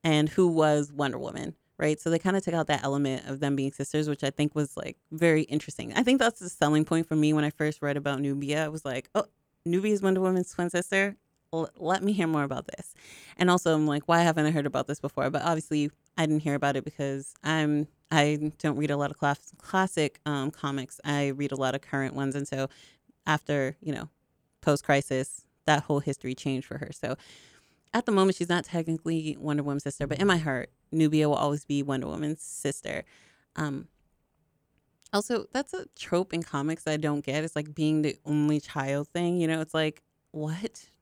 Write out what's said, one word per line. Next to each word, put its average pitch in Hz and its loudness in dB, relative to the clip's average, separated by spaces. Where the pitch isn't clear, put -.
and 151 4
who 180 4
was 151 4
Wonder 143 -2
Woman, - -8
right? 151 0
So - -2
they 165 4
kinda 190 0
took 170 -2
out 160 2
that 143 0
element 139 0
of 135 -8
them 143 0
being 139 -2
sisters, 151 -2
which 143 -4
I 139 0
think 147 0
was, 147 -2
like, - -10
very 160 4
interesting. - -6
I 233 2
think 254 4
that's - 2
the 180 -10
selling 151 4
point 165 0
for 156 -2
me 151 4
when 151 2
I 147 0
first 151 -4
read 143 -2
about 143 -2
Nubia. 143 -2
I 151 -6
was 156 -10
like, 131 -6
"Oh, - 0
Nubia 190 2
is 196 0
Wonder 190 2
Woman's 185 0
twin 175 -2
sister? 196 -2
L-, 165 -2
let 180 0
me 208 2
hear 190 2
more 156 0
about 131 -6
this." - -16
And 180 4
also, 175 4
I'm 156 2
like, 147 0
"Why 170 6
haven't 160 4
I 151 4
heard 147 2
about 147 -2
this - -6
before?" 135 -2
But 151 -2
obviously, 156 0
I 165 2
didn't 151 2
hear 147 0
about 143 0
it 135 -2
because 139 -6
I'm, 151 2
I 151 2
don't 147 -2
read 147 0
a 143 0
lot 143 -2
of 147 -12
class-, - -2
classic, 190 0
um, 143 -2
comics. 139 -8
I 143 0
read 139 -4
a 139 -6
lot 131 0
of 139 -4
current 135 -4
ones. 135 -2
And 143 -4
so 135 -4
after, 147 0
you 151 -6
know, 139 -8
post-crisis, 139 0
that 147 4
whole 143 0
history 131 -6
changed 135 -4
for - -10
her. 143 -10
So - -6
at 233 0
the 226 0
moment, 190 4
she's 175 -4
not 175 0
technically 160 -4
Wonder 147 -2
Woman's 143 -2
sister, 143 -6
but 135 -4
in 196 4
my 185 6
heart, 143 -2
Nubia 156 4
will 147 4
always 147 0
be 143 0
Wonder 135 -2
Woman's 151 -6
sister. - -6
Um, 147 -6
also, 214 -2
that's 277 -4
a - -8
trope - -2
in 165 -4
comics 151 -4
that 156 -2
I 151 0
don't 147 -2
get. 147 -2
It's, 165 -8
like, 151 -6
being 156 2
the 147 0
only 151 2
child 139 -4
thing, 175 0
you 170 2
know? 160 0
It's 156 -8
like, 156 -2
what? 156 -8